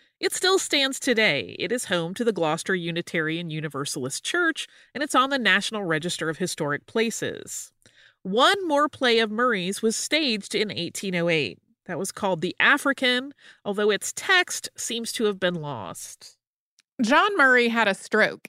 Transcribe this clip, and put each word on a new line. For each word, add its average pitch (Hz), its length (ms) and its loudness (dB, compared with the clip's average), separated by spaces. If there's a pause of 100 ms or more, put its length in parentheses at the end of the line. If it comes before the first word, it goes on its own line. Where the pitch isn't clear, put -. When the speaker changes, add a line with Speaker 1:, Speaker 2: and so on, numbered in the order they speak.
(200)
Speaker 1:
It - 140 -2
still 370 260 2
stands - 400 0
today. 196 600 2
It - 120 -4
is 247 140 -2
home 175 280 -2
to 240 100 -4
the 226 80 2
Gloucester 165 440 0
Unitarian 170 760 -4
Universalist 147 720 -6
Church, 339 440 0 (260)
and 269 100 -4
it's 302 120 -2
on 269 160 4
the 277 80 0
National 202 440 0
Register 160 460 -2
of 160 80 -6
Historic 147 480 -4
Places. - 840 -4 (500)
One 330 460 2
more 294 200 2
play 240 320 2
of 220 120 2
Murray's 214 500 0
was 220 140 2
staged 262 580 -2
in 208 160 0
eighteen 180 460 -6
oh 170 120 0
eight. 151 300 0 (280)
That 165 140 -6
was 190 140 -6
called 190 260 0
The 175 220 -4
African, 262 720 2 (320)
although 208 260 0
its - 240 -2
text - 600 0
seems 226 360 -6
to 226 120 0
have 208 120 0
been 180 180 0
lost. 135 840 -10 (640)
Speaker 2:
John 330 340 4
Murray 254 320 6
had 226 220 2
a 190 40 4
stroke - 560 0